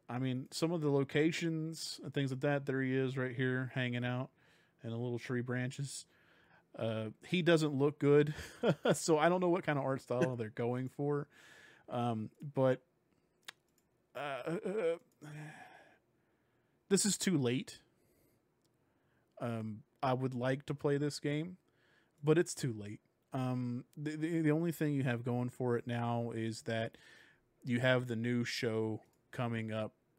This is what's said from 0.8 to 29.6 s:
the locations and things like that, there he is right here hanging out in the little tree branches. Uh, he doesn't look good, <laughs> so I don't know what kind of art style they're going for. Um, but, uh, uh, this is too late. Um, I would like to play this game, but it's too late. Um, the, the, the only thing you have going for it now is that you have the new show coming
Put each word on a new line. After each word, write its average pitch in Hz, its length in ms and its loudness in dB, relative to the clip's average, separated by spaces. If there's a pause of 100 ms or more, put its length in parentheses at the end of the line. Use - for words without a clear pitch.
the 147 100 0
locations 156 1120 0
and 151 100 -10
things 139 180 0
like 131 100 -4
that, 143 260 0
there 135 160 0
he 131 120 0
is 131 220 0
right 127 180 -2
here 127 400 0
hanging 123 300 -2
out 123 260 -2 (520)
in 117 80 -8
the 113 60 -6
little 120 220 -4
tree 123 240 -4
branches. 127 640 -6 (720)
Uh, 110 320 -2 (160)
he 185 160 2
doesn't 156 320 6
look 139 240 2
good, 147 360 6 (300)
<laughs> 208 300 4
so 156 240 4
I 165 100 6
don't 185 120 4
know 180 100 4
what 180 140 2
kind 147 140 0
of 135 60 0
art 135 180 -2
style 127 340 0
they're 110 140 -4
going 123 380 -2
for. 147 400 -2 (600)
Um, 117 420 -2 (240)
but, 131 280 4 (1300)
uh, - 20 -6
uh, 165 800 -2 (1900)
this 196 180 4
is 185 120 2
too 175 200 2
late. 127 400 0 (1600)
Um, 110 420 -6 (200)
I 131 120 2
would 131 200 0
like 131 320 0
to 143 80 -4
play 143 240 2
this 147 220 -2
game, 156 360 -4 (640)
but 156 160 6
it's 175 160 2
too 127 180 -2
late. 104 280 -10 (320)
Um, 127 520 -4 (120)
the, 151 200 -6
the, 160 260 0
the 151 80 4
only 160 220 2
thing 151 220 0
you 135 100 0
have 120 200 -2
going 123 260 0
for 123 260 0
it - 100 -4
now 117 480 -2
is 113 280 -4
that 113 340 -4 (680)
you 120 160 0
have 127 260 4
the 120 100 -2
new 120 280 0
show 110 580 -2 (280)
coming 113 420 -4